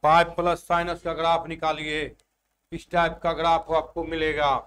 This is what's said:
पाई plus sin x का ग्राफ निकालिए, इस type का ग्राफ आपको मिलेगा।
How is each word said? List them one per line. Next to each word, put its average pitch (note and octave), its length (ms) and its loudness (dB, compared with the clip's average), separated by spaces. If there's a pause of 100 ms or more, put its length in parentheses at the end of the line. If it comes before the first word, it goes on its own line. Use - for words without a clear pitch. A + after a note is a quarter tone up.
पाई E3 220 6 (120)
plus F3 320 -2
sin E3+ 260 0
x E3 80 -12
का E3 120 -4
ग्राफ E3 340 0
निकालिए, D#3 680 -4 (560)
इस - 180 -12
type E3+ 320 0
का E3+ 100 0
ग्राफ D#3+ 400 0
आपको D#3+ 320 -2
मिलेगा। D#3 500 0 (120)